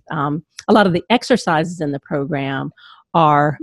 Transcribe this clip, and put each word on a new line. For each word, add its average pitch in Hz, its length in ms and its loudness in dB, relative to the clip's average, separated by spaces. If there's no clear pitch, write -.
um, 147 320 -4
a 208 60 2
lot 208 140 6
of 170 60 2
the 175 160 -2
exercises 175 720 0
in 147 100 -2
the 139 80 -6
program 139 720 -4
are 151 500 4